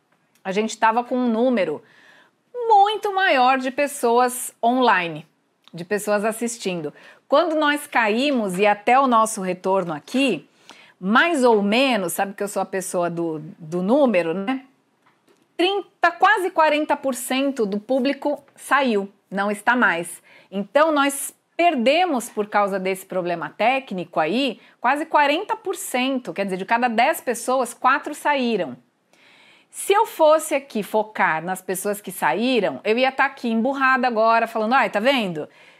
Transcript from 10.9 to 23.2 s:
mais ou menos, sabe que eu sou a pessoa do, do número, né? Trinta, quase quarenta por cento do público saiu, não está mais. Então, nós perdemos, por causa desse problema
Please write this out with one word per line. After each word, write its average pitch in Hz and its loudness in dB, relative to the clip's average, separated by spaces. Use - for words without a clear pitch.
mais 262 2
ou 226 4
menos, 208 0
sabe 196 -4
que - -8
eu 202 -2
sou 196 -4
a 190 -4
pessoa 180 -4
do, 165 -6
do 175 -6
número, 196 2
né? 196 -6
Trinta, 370 -2
quase 370 2
quarenta 302 2
por 269 -4
cento 262 -2
do 202 -2
público 277 -2
saiu, 233 0
não 196 -2
está 233 0
mais. 180 0
Então, 277 2
nós 277 -2
perdemos, 311 2
por 208 -6
causa 202 0
desse 190 -4
problema 175 -4